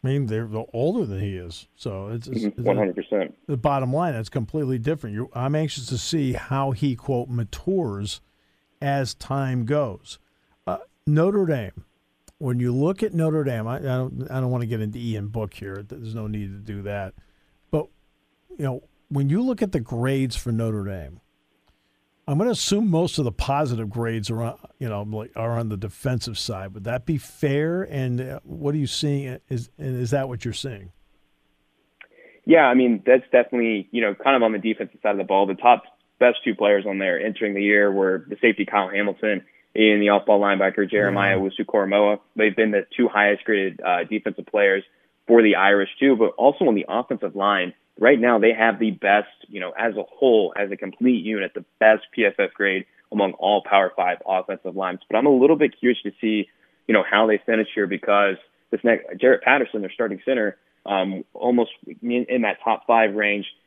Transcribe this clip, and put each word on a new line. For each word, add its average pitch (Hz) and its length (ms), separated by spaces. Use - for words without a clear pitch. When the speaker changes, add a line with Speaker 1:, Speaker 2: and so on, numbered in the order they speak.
Speaker 1:
I 131 40
mean, 139 200
they're, 110 200
they're 110 160
older 160 320
than 98 140
he 101 160
is. 90 400
So 98 320
it's, 117 200
it's, 123 120
Speaker 2:
Mm-hmm. 107 80
Speaker 1:
it's - 60
Speaker 2:
One 101 120
hundred 98 180
percent. 98 400
Speaker 1:
the 143 100
bottom 135 360
line, 165 200
that's 110 160
completely 131 500
different. 123 360
You're, 120 180
I'm 131 220
anxious 147 320
to 127 100
see 143 360
how 135 380
he, 131 240
quote, 120 340
matures 117 920
as 139 320
time 131 520
goes. 135 520
Uh, 90 120
Notre 180 400
Dame, 123 380
when 123 220
you 123 140
look 156 300
at 214 100
Notre 160 300
Dame, 117 240
I, 127 100
I - 20
don't, 127 520
I 131 80
don't 127 100
wanna 123 160
get 110 160
into 107 160
Ian 107 300
Book 107 260
here. 101 300
There's 110 320
no 110 120
need 104 240
to 101 220
do 101 100
that. 101 300
But, 160 180
you 147 80
know, 131 180
when 139 220
you 185 120
look 254 200
at 196 100
the 151 80
grades 131 560
for - 160
Notre 110 320
Dame, 92 380
I'm 143 100
gonna 233 140
assume 208 380
most 175 280
of 147 80
the 117 60
positive 120 580
grades 113 400
are 113 120
on, 117 160
you 127 100
know, 104 140
like, 107 320
are 117 240
on 113 100
the 104 80
defensive 110 600
side. 98 360
Would 104 120
that 120 200
be 160 120
fair? 156 680
And, 131 380
uh, 131 220
what 147 320
are - 20
you 143 100
seeing? 139 520
Is, 120 280
and 131 220
is 120 120
that 135 180
what 120 160
you're 117 80
seeing? 98 380
Speaker 2:
Yeah, 160 200
I 123 80
mean, 123 320
that's 127 260
definitely, 117 600
you 117 100
know, 104 140
kind 135 200
of 120 80
on 110 80
the 104 80
defensive 107 440
side 107 80
of 101 60
the 98 60
ball. 98 220
The 98 100
top 120 280
best 123 240
two 110 120
players 101 320
on 98 120
there 92 200
entering 104 340
the 101 100
year 104 280
were 95 360
the 101 140
safety 104 240
Kyle 98 240
Hamilton 101 540
and 107 260
the 101 80
off-ball 101 300
linebacker 98 500
Jeremiah 98 480
Speaker 1:
Yeah. 98 120
Speaker 2:
Owusu-Koramoah. 104 720
They've 107 200
been 110 160
the 101 140
two 120 120
highest 104 380
graded, 95 400
uh, 87 180
defensive 104 420
players 98 380
for 117 140
the 104 140
Irish 98 340
too, 135 160
but 107 220
also 143 280
on 120 100
the 92 140
offensive 104 460
line. 98 380
Right 123 200
now, 120 200
they 113 140
have 110 260
the 110 120
best, 101 360
you 101 120
know, 92 180
as 110 180
a 104 80
whole, 113 540
as 101 140
a 98 60
complete 113 460
unit, 101 300
the - 100
best 110 320
P 113 140
F 98 140
F 98 140
grade 95 320
among 98 220
all 98 300
Power 95 320
Five 90 300
offensive 92 500
lines. 95 340
But 107 80
I'm 131 100
a - 100
little 143 200
bit 143 220
curious 120 240
to 101 160
see, 107 280
you 117 60
know, 98 140
how 110 200
they 104 180
finish 110 300
here 104 100
because 98 520
this 107 120
next, 117 220
Jarrett 127 240
Patterson, 123 380
their 92 100
starting 104 340
center, 113 320
um, 95 480
almost 120 380
in, 120 260
in 123 140
that 104 220
top - 240
five 110 260
range 104 320